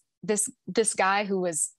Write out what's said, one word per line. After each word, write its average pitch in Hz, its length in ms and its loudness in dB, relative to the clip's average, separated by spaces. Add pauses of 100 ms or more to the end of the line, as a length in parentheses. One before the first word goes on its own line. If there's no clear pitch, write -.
(220)
this, 208 280 -2 (160)
this 202 280 0
guy 196 300 2
who 190 160 0
was, 170 380 -2